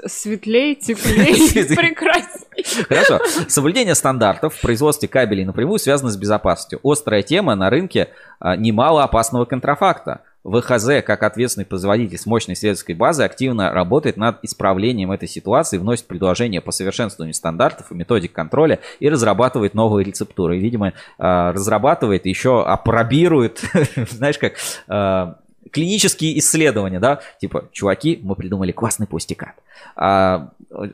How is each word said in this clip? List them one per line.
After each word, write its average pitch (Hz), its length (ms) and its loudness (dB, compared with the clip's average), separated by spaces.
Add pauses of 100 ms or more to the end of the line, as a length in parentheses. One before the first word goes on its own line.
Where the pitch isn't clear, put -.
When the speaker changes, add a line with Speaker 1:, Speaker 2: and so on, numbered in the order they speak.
Speaker 1:
светлей, 220 680 -2
Speaker 2:
<laughs> - 60 -18
Speaker 1:
теплей, 220 540 2
Speaker 2:
Светлей. 220 400 4
Speaker 1:
прекрасней. 330 1120 -2
Speaker 2:
Хорошо. - 320 4 (300)
Соблюдение 170 460 2
стандартов 127 600 0
в - 60 -12
производстве - 480 0
кабелей 104 340 2
напрямую 113 360 -2
связано 135 300 0
с 104 80 -4
безопасностью. 101 680 -2
Острая 131 400 2
тема 156 320 0
на 95 140 0
рынке, 123 400 0 (300)
а, 90 160 0
немало 117 480 2
опасного 120 400 0
контрафакта. 135 760 -2 (200)
В 113 200 0
Х 120 180 0
З, 123 220 2
как 104 220 -2
ответственный 107 420 -2
производитель 98 520 -2
с - 80 -12
мощной 107 280 0
исследовательской 92 420 -4
базой, 127 300 2
активно 110 480 -2
работает 104 420 0
над 113 260 -2
исправлением 98 680 0
этой 95 160 -6
ситуации, 120 500 -2
вносит 107 300 -2
предложения 92 540 -2
по 87 100 -10
совершенствованию 92 640 -6
стандартов 87 580 -4
и - 40 -16
методик 90 360 -2
контроля 120 480 0 (220)
и 143 80 4
разрабатывает 117 640 2
новые 107 320 2
рецептуры. 92 520 -4
И, 95 40 -2
видимо, 104 320 -2 (240)
а, 87 340 2
разрабатывает 104 720 0
и 90 40 -4
еще 123 360 2
апробирует, 117 960 2 (260)
<laughs> 120 220 -6
знаешь, 135 280 -4
как, 104 160 -2 (340)
а, 95 480 -2 (380)
клинические 160 640 -2
исследования, 110 640 0
да? 139 180 2 (220)
Типа, - 320 -6
«Чуваки, 101 500 0
мы 95 120 -6
придумали 92 360 -4
классный - 360 -4
пустикат». - 480 -10 (400)
А, 92 540 2 (440)